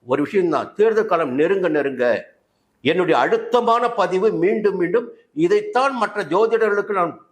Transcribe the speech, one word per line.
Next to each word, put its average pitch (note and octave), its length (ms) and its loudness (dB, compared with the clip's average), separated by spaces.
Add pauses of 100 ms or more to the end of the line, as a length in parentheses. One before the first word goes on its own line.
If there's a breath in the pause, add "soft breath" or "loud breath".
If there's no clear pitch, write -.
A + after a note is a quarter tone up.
ஒரு C3+ 160 0
விஷயம்தான், D3+ 440 0 (120)
தேர்தல் A3 320 2
களம் E3 280 0
நெருங்க F3+ 280 2
நெருங்க C#3 360 -2 (800)
என்னுடைய D#3+ 380 2
அழுத்தமான A3+ 640 0 (180)
பதிவு F#3 300 0
மீண்டும் G3 500 0
மீண்டும் F3+ 260 0 (380 loud breath)
இதைத்தான் G#3 560 0
மற்ற G#3 220 -4
ஜோதிடர்களுக்கு G#3 760 0
நான் E3+ 140 -2 (180)